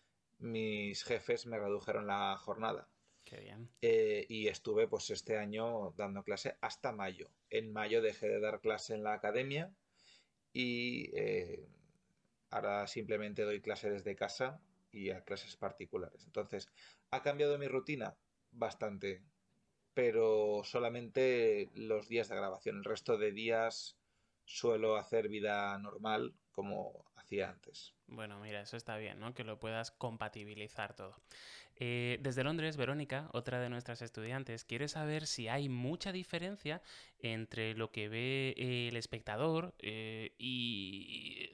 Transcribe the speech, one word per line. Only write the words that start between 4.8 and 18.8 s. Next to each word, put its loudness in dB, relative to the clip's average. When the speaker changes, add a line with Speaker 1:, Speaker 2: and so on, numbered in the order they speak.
Speaker 1:
pues, 0
este 0
año 0
dando -4
clase -2
hasta -2
mayo. -6
En 0
mayo 4
dejé 2
de 4
dar 0
clase 0
en -2
la 2
academia 0
y, 0
eh, 0
ahora 0
simplemente -2
doy 0
clase -2
desde -2
casa -2
y -4
a -4
clases -8
particulares. -6
Entonces, -4
¿ha 0
cambiado 4
mi -2
rutina? -2
Bastante, -2